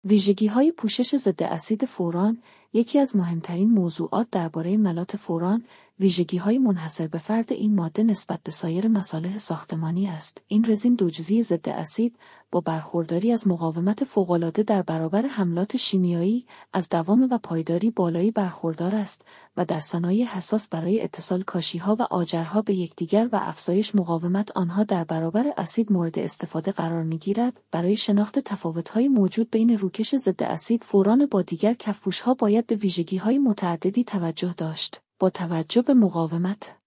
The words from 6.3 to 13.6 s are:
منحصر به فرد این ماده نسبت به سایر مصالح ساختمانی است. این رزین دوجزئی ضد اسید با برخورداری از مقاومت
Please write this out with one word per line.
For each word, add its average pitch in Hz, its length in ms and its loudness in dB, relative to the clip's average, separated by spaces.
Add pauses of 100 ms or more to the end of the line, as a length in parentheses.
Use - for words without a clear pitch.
منحصر 170 480 0
به 156 120 -6
فرد 220 340 -2
این 214 220 0
ماده 170 280 0
نسبت 202 420 0
به 170 60 -8
سایر 175 380 0
مصالح 185 500 0
ساختمانی 170 680 -4
است. - 380 -8
این 214 220 2
رزین 226 260 4
دوجزئی 180 480 0
ضد 170 260 -2
اسید 190 480 -2 (340)
با 170 100 2
برخورداری 170 720 -2
از 233 140 0
مقاومت 170 580 0